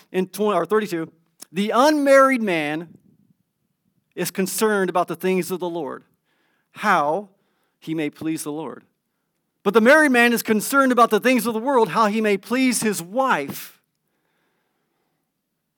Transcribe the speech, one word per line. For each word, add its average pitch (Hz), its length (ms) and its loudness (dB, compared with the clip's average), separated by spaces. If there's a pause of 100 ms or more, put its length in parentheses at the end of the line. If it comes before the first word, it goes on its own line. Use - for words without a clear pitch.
(120)
in 185 160 -2
twenty, 208 280 -2
or 170 80 0
thirty-two, 175 460 -4 (400)
"The 202 240 -4
unmarried 269 680 4
man 165 560 -4 (1160)
is 175 160 -6
concerned 196 600 -2
about 175 180 -2
the 165 80 -8
things 185 340 -2
of 180 80 -6
the 175 100 -8
Lord, 139 360 -10 (680)
how 180 580 0 (500)
he 160 140 -8
may 151 160 -4
please 156 340 -8
the 151 80 -8
Lord. 147 320 -14 (800)
But 196 100 0
the 226 60 6
married 285 320 6
man 240 200 4
is 226 100 -2
concerned 254 500 0
about 233 180 4
the 214 100 0
things 240 260 2
of 240 60 -2
the 220 80 -6
world, 233 300 0
how 214 160 2
he 208 140 -2
may 208 180 0
please 247 420 -2
his 196 220 -4
wife, 190 800 -6 (2000)